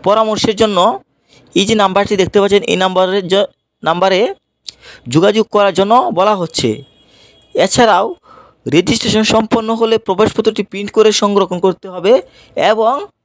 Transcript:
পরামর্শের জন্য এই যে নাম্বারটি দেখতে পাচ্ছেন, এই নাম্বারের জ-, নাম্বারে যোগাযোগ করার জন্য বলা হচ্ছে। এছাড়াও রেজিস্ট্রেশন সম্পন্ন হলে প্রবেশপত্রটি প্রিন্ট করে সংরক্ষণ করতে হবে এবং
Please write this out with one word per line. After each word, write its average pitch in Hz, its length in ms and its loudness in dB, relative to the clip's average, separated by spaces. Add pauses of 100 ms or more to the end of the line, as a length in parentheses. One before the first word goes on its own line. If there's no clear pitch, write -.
পরামর্শের 214 560 0
জন্য 208 160 0 (760)
এই 190 140 0
যে 233 140 0
নাম্বারটি 196 400 0
দেখতে 180 180 0
পাচ্ছেন, 196 220 2 (100)
এই 180 100 0
নাম্বারের 185 500 0
জ-, 196 180 0 (320)
নাম্বারে 180 380 0 (960)
যোগাযোগ 208 400 2
করার 202 240 2
জন্য 196 140 2 (260)
বলা 202 220 2
হচ্ছে। 160 280 -4 (880)
এছাড়াও 202 520 2 (680)
রেজিস্ট্রেশন 214 500 0 (100)
সম্পন্ন 220 340 -2 (120)
হলে 226 160 2 (100)
প্রবেশপত্রটি 214 640 0
প্রিন্ট 202 260 -10
করে 214 140 4 (100)
সংরক্ষণ 202 460 0
করতে 185 280 -2
হবে 185 180 0 (600)
এবং 220 220 0 (300)